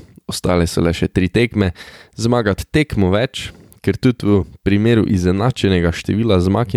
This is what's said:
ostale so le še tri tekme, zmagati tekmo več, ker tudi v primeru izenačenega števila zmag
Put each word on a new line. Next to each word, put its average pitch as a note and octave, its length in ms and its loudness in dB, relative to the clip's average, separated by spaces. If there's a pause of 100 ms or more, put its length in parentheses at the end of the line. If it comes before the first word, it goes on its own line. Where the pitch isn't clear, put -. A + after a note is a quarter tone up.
(260)
ostale F2+ 400 0
so F#2 140 -4
le E2+ 160 0
še - 160 -2
tri F#2 160 0
tekme, G#2+ 460 0 (420)
zmagati A2+ 560 -2
tekmo G#2 400 0
več, - 380 -4 (340)
ker F#2+ 160 0
tudi B2 240 0
v G2+ 140 4 (260)
primeru G#2+ 400 2
izenačenega F#2+ 880 0
števila G2+ 480 -2
zmag G2+ 360 0